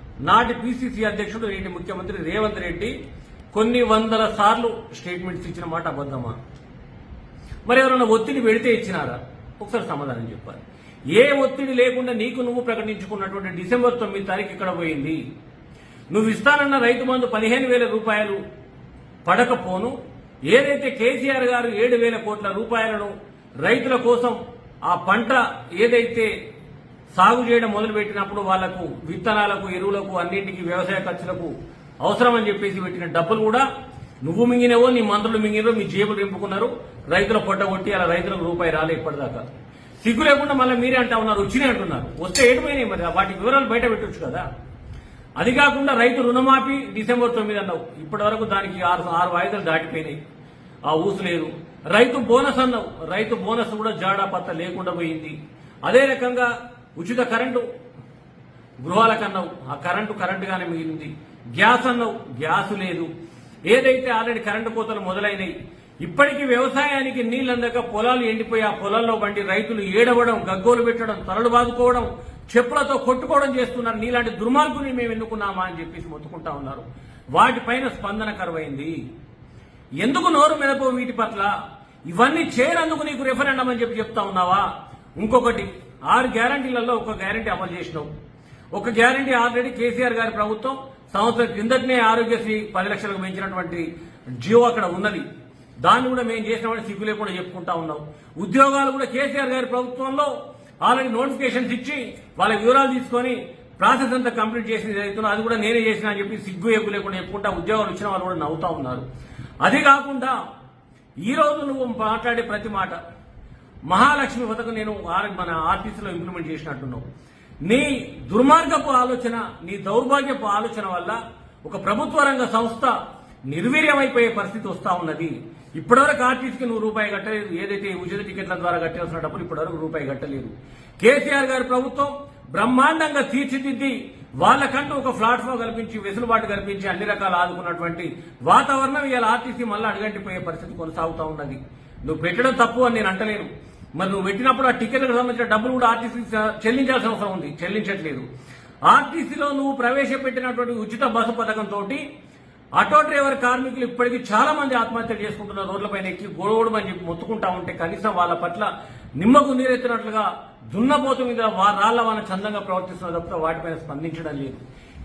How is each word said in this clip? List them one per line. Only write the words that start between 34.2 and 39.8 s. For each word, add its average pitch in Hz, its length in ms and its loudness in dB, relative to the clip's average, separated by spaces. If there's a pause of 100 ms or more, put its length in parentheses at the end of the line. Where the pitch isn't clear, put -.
నువ్వు 185 200 2
మింగినవో, 240 460 6
నీ 247 120 4
మంత్రులు 214 360 2
మింగినవో, 214 340 2
మీ 208 120 0
జేబులు 202 340 0
నింపుకున్నారు, 196 600 -2 (280)
రైతుల 202 300 2
పొట్ట 196 240 0
కొట్టి 196 300 -2
అలా 185 120 2
రైతులకు 175 400 0
రూపాయి 170 260 0
రాలే 160 240 0
ఇప్పటిదాకా. 139 520 -6 (580)